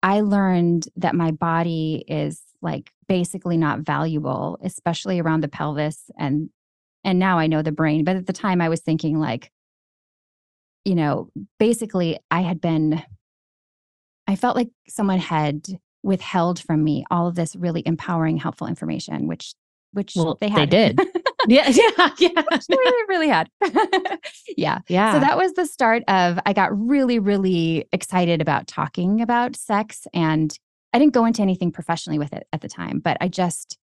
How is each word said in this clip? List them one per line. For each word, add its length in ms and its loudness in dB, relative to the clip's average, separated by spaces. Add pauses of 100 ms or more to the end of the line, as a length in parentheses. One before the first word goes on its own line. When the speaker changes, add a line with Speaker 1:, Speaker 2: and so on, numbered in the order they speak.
Speaker 1:
I 200 2
learned 720 2
that 200 -2
my 160 0
body 760 -2
is, 340 -6 (200)
like, 320 -8 (140)
basically 500 -2
not 240 0
valuable, 800 -4
especially 580 -4
around 220 0
the 80 -4
pelvis. 680 -6
And, 340 -4 (520)
and 160 2
now 180 2
I 100 2
know 140 2
the 100 -2
brain. 340 0
But 100 0
at 120 -6
the 60 -4
time 280 0
I 80 0
was 100 0
thinking, 400 -2
like, 320 -4 (1300)
you 100 0
know, 340 0 (300)
basically 580 0 (120)
I 120 2
had 200 -2
been, 420 0 (1200)
I 80 0
felt 200 0
like 140 0 (180)
someone 320 0
had 600 -2 (220)
withheld 580 0
from 240 0
me 280 -2
all 160 0
of 80 -4
this 200 -4
really 300 -4
empowering, 520 -2
helpful 300 -8
information, 600 -6
which, 260 -10 (380)
which 240 -8
Speaker 2:
Well, 240 0
Speaker 1:
they 80 -2
Speaker 2:
they 60 -2
Speaker 1:
had. 160 2
Speaker 2:
did. 360 4
Speaker 1:
<laughs> 40 -10 (380)
Speaker 2:
Yeah, 220 6
<laughs> 0 -
yeah, 400 6 (100)
yeah. 320 2
Speaker 1:
Which 160 -2
they 80 2 (320)
really 200 0
had. 220 2 (120)
<laughs> 580 0 (360)
Yeah. 320 -2
Speaker 2:
Yeah. 260 2
Speaker 1:
So 80 4
that 160 4
was 160 2
the 120 0
start 420 2
of, 380 4
I 80 2
got 240 4
really, 400 2
really 760 0
excited 500 0
about 260 0
talking 540 -2
about 340 0
sex. 580 -4
And 420 2 (380)
I 60 6
didn't 140 6
go 120 4
into 160 0
anything 300 0
professionally 480 -4
with 120 -4
it 220 -14
at 80 -6
the 60 -14
time, 320 -6
but 220 -2
I 60 -2
just 560 -4